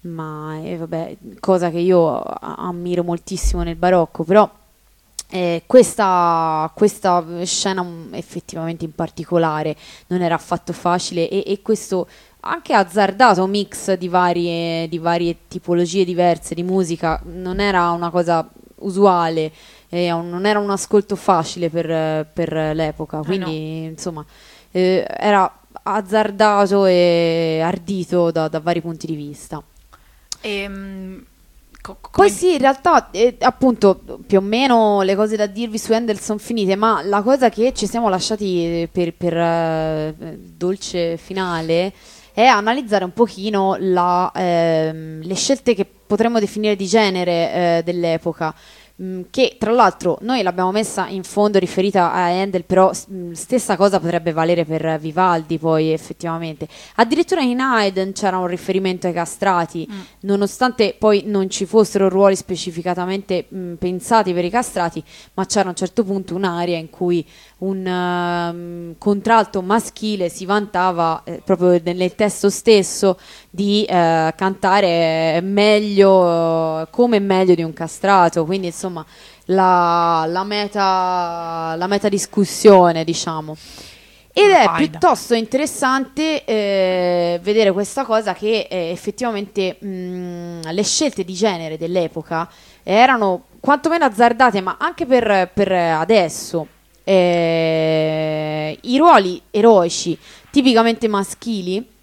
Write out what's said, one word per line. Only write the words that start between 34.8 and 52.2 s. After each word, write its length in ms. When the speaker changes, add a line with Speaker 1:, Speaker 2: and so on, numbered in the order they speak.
Speaker 2:
le 140
cose 200
da 100
dirvi 320
su 140
Handel 280
sono 180
finite, 380
ma 260
la 200
cosa 260
che 260
ci 120
siamo 220
lasciati 840
per, 220
per, 220
eh, 800
dolce 600
finale 760
è 120
analizzare 600
un 80
pochino 680
la, 540
ehm, 880
le 120
scelte 400
che 100
potremmo 320
definire 380
di 100
genere, 460
eh, 320
dell'epoca, 720
mm, 260
che 300
tra 140
l'altro 480
noi 240
l'abbiamo 260
messa 380
in 160
fondo 340
riferita 540
a 160